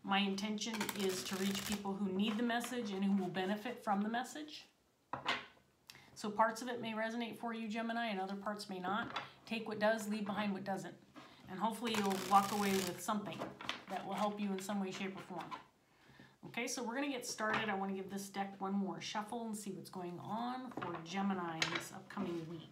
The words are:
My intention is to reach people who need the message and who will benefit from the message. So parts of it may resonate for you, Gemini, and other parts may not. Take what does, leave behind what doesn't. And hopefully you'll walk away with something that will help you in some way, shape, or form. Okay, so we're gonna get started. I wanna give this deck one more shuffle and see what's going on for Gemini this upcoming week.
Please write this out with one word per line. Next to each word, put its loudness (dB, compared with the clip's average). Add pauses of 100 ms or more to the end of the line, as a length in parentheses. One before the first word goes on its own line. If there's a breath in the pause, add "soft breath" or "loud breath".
My 4
intention 0 (280)
is 2
to 0
reach 2
people 0
who 2
need 4
the 4
message 0
and 2
who 6
will 2
benefit 0
from 4
the 2
message. -4 (1500 loud breath)
So -4
parts 4
of -4
it -2
may -2
resonate -2
for -4
you, -4
Gemini, 0
and 0
other -2
parts -4
may -4
not. 0 (260 loud breath)
Take -2
what -4
does, 6
leave 0
behind 0
what -4
doesn't. -4 (560 loud breath)
And -8
hopefully 2
you'll 4 (180)
walk 8
away 4
with 2
something -2 (500)
that -4
will -2
help 2
you 2
in 0
some 0
way, 0
shape, -4
or -8 (140)
form. -6 (960 loud breath)
Okay, -4
so -2
we're -2
gonna 0
get -2
started. 0
I 2
wanna 0
give -4
this -6
deck -4
one 0
more 0
shuffle -4
and -4
see -6
what's -8
going -6
on -4 (100)
for -4 (100)
Gemini 2 (120)
this -2
upcoming -4
week. -10